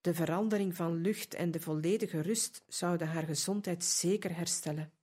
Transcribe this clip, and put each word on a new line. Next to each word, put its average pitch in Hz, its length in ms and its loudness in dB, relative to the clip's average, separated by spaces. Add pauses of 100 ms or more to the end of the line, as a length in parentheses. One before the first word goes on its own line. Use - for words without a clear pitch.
De 175 140 2
verandering 185 600 2
van 165 240 0
lucht 185 340 0
en 175 160 0
de 160 100 -2
volledige 165 600 0
rust 208 460 -2
zouden 170 420 0
haar 160 160 -2
gezondheid 175 600 -2
zeker 180 520 2
herstellen. 156 560 -4 (100)